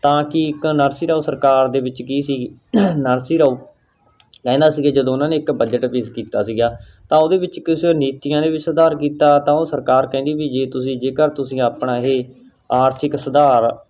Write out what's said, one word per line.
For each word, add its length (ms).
ਤਾਂ 220
ਕਿ 240
ਇੱਕ 180
ਨਰਸੀ 400
ਰਾਓ 140
ਸਰਕਾਰ 480
ਦੇ 120
ਵਿੱਚ 220
ਕੀ 200
ਸੀ, 320
<clears throat> 220
ਨਰਸੀ 420
ਰਾਓ 160
ਕਹਿੰਦਾ 260
ਸੀ 120
ਕਿ 80
ਜਦੋਂ 220
ਉਹਨਾਂ 160
ਨੇ 80
ਇੱਕ 160
ਬਜਟ 340
ਪੇਸ਼ 240
ਕੀਤਾ 320
ਸੀਗਾ 340
ਤਾਂ 80
ਉਹਦੇ 200
ਵਿੱਚ 220
ਕਿਸੇ 340
ਨੀਤੀਆਂ 480
ਦੇ 80
ਵਿੱਚ 140
ਸੁਧਾਰ 300
ਕੀਤਾ, 440
ਤਾਂ 160
ਉਹ 120
ਸਰਕਾਰ 400
ਕਹਿੰਦੀ 280
ਵੀ 140
ਜੇ 180
ਤੁਸੀਂ, 320
ਜੇਕਰ 300
ਤੁਸੀਂ 320
ਆਪਣਾ 360
ਇਹ 280
ਆਰਥਿਕ 440
ਸੁਧਾਰ 600